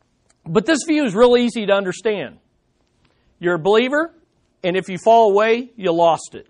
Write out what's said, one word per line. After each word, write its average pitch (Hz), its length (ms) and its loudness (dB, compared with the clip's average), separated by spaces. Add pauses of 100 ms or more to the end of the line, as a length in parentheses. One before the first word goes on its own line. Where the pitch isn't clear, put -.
(460)
but 165 200 -2
this 320 200 0
view 302 200 0
is 185 100 -4
real 240 220 4
easy 240 280 -2
to 190 80 2
understand. 190 680 -4 (1000)
You're 175 160 -2
a - 20 -4
believer, 254 560 0 (520)
and 180 100 -2
if 190 140 -6
you 185 80 -8
fall 226 340 4
away, 226 460 0
you 185 160 -2
lost 170 420 0
it. - 140 -20